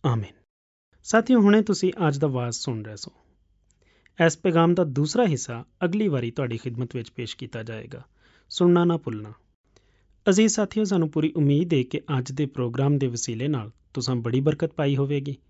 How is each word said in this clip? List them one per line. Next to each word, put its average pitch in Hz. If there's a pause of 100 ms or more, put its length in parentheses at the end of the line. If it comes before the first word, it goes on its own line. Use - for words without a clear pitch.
ਆਮੀਨ। 113 (680)
ਸਾਥੀਓ, 233
ਹੁਣੇ 208
ਤੁਸੀਂ 190 (160)
ਅੱਜ 143
ਦਾ 151
ਵਾਅਜ਼ 120
ਸੁਣ 113
ਰਹੇ 107
ਸੋ। - (1120)
ਇਸ 160
ਪੈਗਾਮ 170
ਦਾ 180
ਦੂਸਰਾ 147
ਹਿੱਸਾ 127 (200)
ਅਗਲੀ 202
ਵਾਰੀ 123
ਤੁਹਾਡੀ 117
ਖਿਦਮਤ 120
ਵਿੱਚ 117
ਪੇਸ਼ -
ਕੀਤਾ 113
ਜਾਏਗਾ। 113 (460)
ਸੁਣਨਾ 175
ਨਾ 170
ਭੁੱਲਣਾ। 107 (960)
ਅਜ਼ੀਜ਼ 208
ਸਾਥੀਓ, 214
ਸਾਨੂੰ 180
ਪੂਰੀ 156
ਉਮੀਦ 156
ਹੈ 131
ਕਿ 143 (180)
ਅੱਜ 131
ਦੇ 143
ਪ੍ਰੋਗਰਾਮ 139
ਦੇ 135
ਵਸੀਲੇ 120
ਨਾਲ 117 (240)
ਤੁਸਾਂ 127
ਬੜੀ 117
ਬਰਕਤ 151
ਪਾਈ 143
ਹੋਵੇਗੀ। 139 (140)